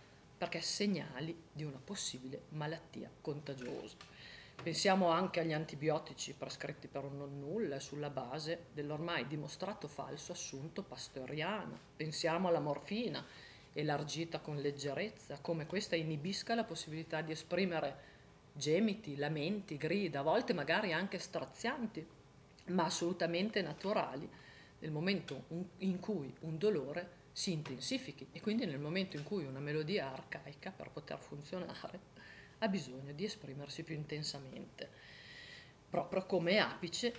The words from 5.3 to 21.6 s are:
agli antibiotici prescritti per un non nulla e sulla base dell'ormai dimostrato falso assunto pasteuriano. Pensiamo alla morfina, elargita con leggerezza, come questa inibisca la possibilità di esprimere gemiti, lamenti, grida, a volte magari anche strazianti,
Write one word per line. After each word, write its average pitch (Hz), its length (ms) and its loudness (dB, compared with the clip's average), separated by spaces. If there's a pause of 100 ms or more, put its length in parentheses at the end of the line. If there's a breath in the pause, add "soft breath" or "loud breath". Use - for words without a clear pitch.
agli 160 100 4
antibiotici 151 840 0
prescritti - 540 -6
per 139 160 -4
un 139 140 -6
non 143 200 -6
nulla 147 380 0
e 135 60 -4
sulla 147 280 -4
base 151 640 -2
dell'ormai 151 560 0
dimostrato 151 640 -4
falso 143 420 -6
assunto 160 520 -6
pasteuriano. 151 960 -4 (200)
Pensiamo 160 500 2
alla 165 140 6
morfina, 147 640 0 (480 loud breath)
elargita 151 680 2
con 151 160 -4
leggerezza, 143 840 0
come 160 240 0
questa 180 320 2
inibisca 160 580 2
la 233 80 4
possibilità 160 560 -2
di 160 140 -2
esprimere 165 760 2 (440 loud breath)
gemiti, 156 640 4
lamenti, 156 640 0
grida, 156 420 2
a 139 40 2
volte 180 280 6
magari 170 400 4
anche 180 260 2
strazianti, 208 880 -2 (600)